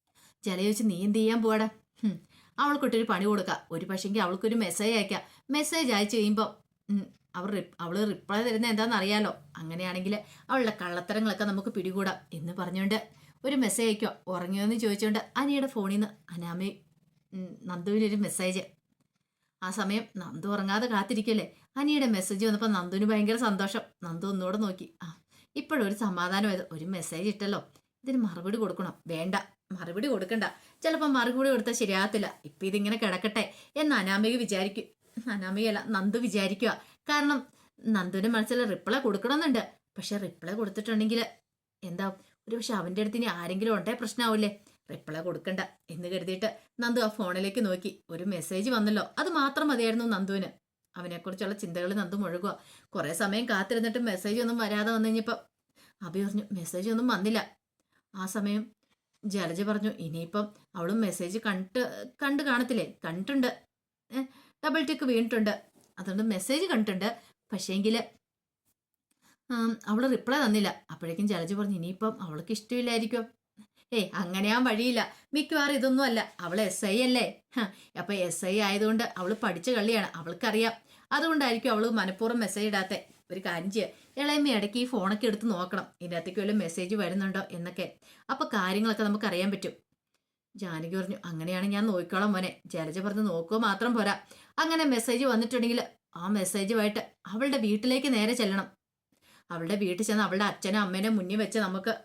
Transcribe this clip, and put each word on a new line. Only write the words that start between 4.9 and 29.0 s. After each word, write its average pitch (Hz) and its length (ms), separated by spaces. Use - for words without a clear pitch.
അയക്കാം. 196 240
മെസ്സേജ് 294 420
അയച്ചു 208 260
കഴിയുമ്പോ, 214 460
ഉം, 202 160
അവർ 185 160
റിപ്-, 180 280
അവള് 185 280
റിപ്ലൈ 202 340
തരുന്ന 226 260
എന്താണെന്ന് 226 300
അറിയാലോ. 202 380
അങ്ങനെയാണെങ്കിൽ 180 640
അവളുടെ 226 320
കള്ളത്തരങ്ങളൊക്കെ 190 640
നമുക്ക് 202 260
പിടികൂടാം" 185 480
എന്ന് 165 200
പറഞ്ഞുകൊണ്ട് 190 560
ഒരു 277 120
മെസ്സേജ് 226 320
അയക്കുക. 214 280
ഉറങ്ങിയോ 185 360
എന്ന് 226 120
ചോദിച്ചുകൊണ്ട് 208 640
അനിയുടെ 277 300
ഫോണിൽ 202 280
നിന്ന് 208 120
അനാമി, 170 520
ഉം, 185 300
നന്ദുവിനൊരു 202 520
മെസ്സേജ്. 190 440
ആ 185 80
സമയം 208 340
നന്ദു 170 300
ഉറങ്ങാതെ 202 400
കാത്തിരിക്കല്ലേ. 214 680
അനിയുടെ 285 280
മെസ്സേജ് 202 400
വന്നപ്പോ 220 220
നന്ദുവിന് 190 380
ഭയങ്കര 214 300
സന്തോഷം. 202 440
നന്ദു 170 240
ഒന്നുകൂടെ 190 300
നോക്കി. 196 360
ആ, 165 180
ഇപ്പോഴൊരു 269 380
സമാധാനമായത്. 190 800
ഒരു 160 140
മെസ്സേജ് 180 420
ഇട്ടല്ലോ, 202 400
ഇതിന് 262 140
മറുപടി 196 400
കൊടുക്കണം. 185 360